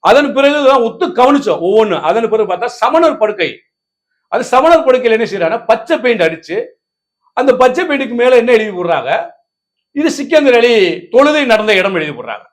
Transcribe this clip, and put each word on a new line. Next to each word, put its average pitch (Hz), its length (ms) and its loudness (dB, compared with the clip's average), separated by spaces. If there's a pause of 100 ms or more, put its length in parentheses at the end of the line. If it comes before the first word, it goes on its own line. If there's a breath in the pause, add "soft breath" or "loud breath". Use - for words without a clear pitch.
அதன் 247 280 2
பிறகு 277 320 2
தான் 262 180 4
ஒத்து 226 240 -4
கவனிச்சோம் 247 560 0
ஒவ்வொன்னு. 202 380 2
அதன் 208 280 -2
பிறகு 214 200 -2
பார்த்தா, 180 260 -4
சமணர் 302 420 0
படுக்கை, 208 320 -2 (840)
அது 226 120 -4
சமணர் 311 400 2
படுக்கையில 247 320 2
என்ன 226 100 -2
செய்யறாங்கன்னா, 190 380 -4
பச்சை 226 340 0
பெயிண்ட் 226 240 0
அடிச்சு, 160 340 -4 (800)
அந்த 262 200 0
பச்சை 254 280 2
பெயிண்ட்டுக்கு 269 300 -4
மேல 247 220 2
என்ன 233 160 2
எழுதி 214 180 0
போடுறாங்க, 170 400 -4 (840)
"இது 302 140 0
சிக்கந்தர் 285 440 0
அலி 233 200 4 (360)
தொழுதை 294 360 2
நடந்த 214 280 0
இடம்" 190 200 0
எழுதி 156 180 -4
போடுறாங்க. 117 400 -14